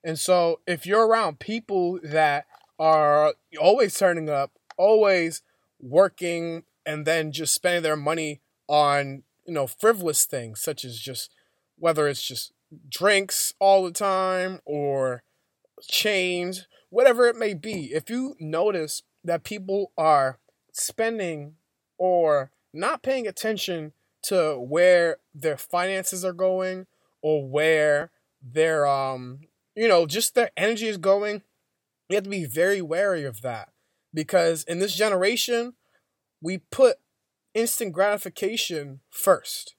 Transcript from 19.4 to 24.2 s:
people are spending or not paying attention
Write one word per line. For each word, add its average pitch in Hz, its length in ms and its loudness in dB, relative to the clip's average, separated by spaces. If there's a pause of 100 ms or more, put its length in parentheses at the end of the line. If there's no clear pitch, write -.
people 196 540 -6
are 143 400 4 (360)
spending 175 800 -6 (420)
or 165 540 2 (220)
not 233 300 -4
paying 262 240 -2
attention 185 640 -6 (320)